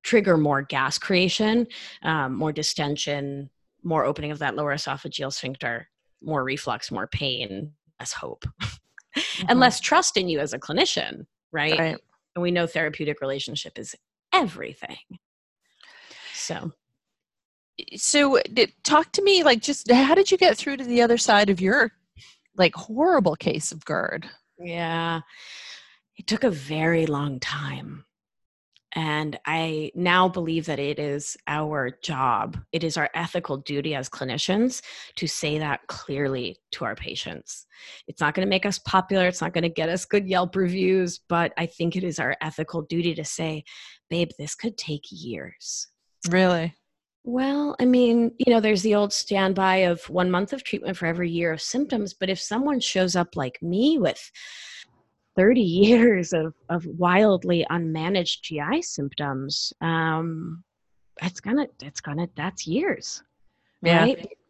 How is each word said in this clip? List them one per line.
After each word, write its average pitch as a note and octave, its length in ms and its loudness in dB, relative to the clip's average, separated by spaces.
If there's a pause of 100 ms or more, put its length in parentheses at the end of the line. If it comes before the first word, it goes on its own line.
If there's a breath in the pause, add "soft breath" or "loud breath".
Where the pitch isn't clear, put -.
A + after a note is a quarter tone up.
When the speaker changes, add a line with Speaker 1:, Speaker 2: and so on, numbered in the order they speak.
Speaker 1:
trigger G3 320 4
more D3 240 2
gas C3+ 380 -2
creation, G#3+ 680 2 (360 loud breath)
um, C#3 320 -2
more D#3 180 -2
distension, C#3+ 960 -4 (340)
more D#3+ 220 0
opening D3+ 260 -4
of D3 80 -10
that C3+ 160 -4
lower D3 200 -2
esophageal C#3 580 -8
sphincter, B2+ 560 -8 (320)
more C#3+ 220 -2
reflux, C3 480 -6
more G2 160 -6
pain, B2 640 -6 (280)
less - 140 -10
hope, - 400 -12
<laughs> - 80 -14
and - 880 -8
Speaker 2:
Mm-hmm. B3 100 4
Speaker 1:
less - 200 4
trust - 380 2
in F#3 120 0
you D#3 100 0
as D3 140 -4
a C3 60 -8
clinician, - 680 -4 (260)
right? D#3 280 0
Speaker 2:
Right. D#3+ 180 -2 (380)
Speaker 1:
And F3 80 -4
we F3 80 0
know F3 160 2
therapeutic D3+ 540 -4
relationship C3+ 580 -8
is - 160 -12 (380)
everything. - 640 -2 (1400 loud breath)
So. - 380 -8 (1300)
Speaker 2:
So, C#4 420 4 (140)
d-, - 200 2 (100)
talk D4+ 300 4
to G4+ 80 2
me, G4 220 6
like, B3 180 6
just - 300 -4
how C4+ 240 8
did G4 160 6
you F#4+ 60 4
get F4+ 200 6
through C#4 200 -4
to C4+ 80 -8
the A#3+ 160 4
other A#3 160 6
side G#3 320 4
of F#3 100 2
your, A3 320 2 (640 soft breath)
like, F#3 200 4
horrible A3+ 600 2
case - 360 -4
of D#3+ 140 -14
gerd? - 440 -4 (280)
Speaker 1:
Yeah. E3 640 -4 (960 loud breath)
It - 100 -12
took - 180 -2
a A#3+ 60 4
very D#3+ 540 0
long C#3+ 360 -2
time. C#3 640 -8 (920)
And D3+ 480 -2
I D#3+ 480 -4
now F3+ 360 4
believe E3 380 -4
that C#3+ 120 -2
it C#3+ 200 -4
is D3 360 -4 (120)
our D3 440 -2 (100)
job, B2 560 0 (140)
it D#3+ 140 -2
is D#3 100 -2
our F#3 180 0
ethical E3 440 -4
duty C#3+ 360 -6
as B2+ 140 -6
clinicians F#3 720 -2 (360 loud breath)
to E3 100 -4
say D3+ 320 -4
that D3 280 -4
clearly C3+ 680 -4 (160)
to - 140 -8
our G2+ 100 -4
patients. - 720 -12 (420 loud breath)
It's - 140 -6
not D3+ 140 2
gonna F#3+ 120 0
make F#3+ 180 0
us G3+ 140 -2
popular, F#3 480 2
it's F3+ 140 -2
not D#3 120 -4
gonna E3+ 140 0
get E3 220 -2
us E3+ 160 -4
good G3+ 240 0
Yelp F3+ 260 0
reviews, F#3 720 2
but E3+ 300 2
I E3+ 80 -2
think E3+ 320 -2
it F#3 80 -2
is E3 140 -4
our C3 200 -2
ethical D#3+ 440 -6
duty E3+ 320 0
to D3+ 100 -8
say, D#3 400 -6 (440 loud breath)
"Babe, E3+ 200 0 (100)
this D3 160 -10
could A3+ 220 -8
take D3 340 -8
years." - 760 -12 (420)
Speaker 2:
Really? F3 440 4 (520)
Speaker 1:
Well, C#4 560 -2
I B3 40 4
mean, A#3 520 6
you A#3+ 160 4
know, A3+ 80 6
there's G#3 220 2
the G#3+ 120 4
old G#3 160 2
standby F#3+ 640 2 (140)
of E3+ 180 -4
one F3+ 220 2
month F#3+ 220 0
of C4 100 -8
treatment F#3+ 320 -4
for F3 120 -6
every E3+ 220 -2
year E3+ 220 0
of D#3+ 100 -4
symptoms, A#3+ 520 -2
but F#3 160 -4
if F#3+ 100 -2
someone C4 400 -2
shows F#3 380 0
up F3 180 0
like C3+ 260 -6
me A3 360 2
with - 340 0 (1040 loud breath)
thirty A3+ 260 6
<laughs> F3+ 200 4
years A3 520 6
of, D#3+ 200 0 (160)
of E3+ 160 -2
wildly F3+ 840 4
unmanaged E3 720 -2
G D#3 200 -6
I G#3 180 -2
symptoms, C#3 1000 -6
um, E3 840 -2 (580)
it's F3+ 200 -6
gonna, C4 260 0 (140)
it's C#3+ 180 -14
gonna, D#3+ 380 -6
that's F#3 300 -6
years, C#4+ 540 -4 (600)
Speaker 2:
Yeah. E3+ 220 6
Speaker 1:
right? - 240 2 (220)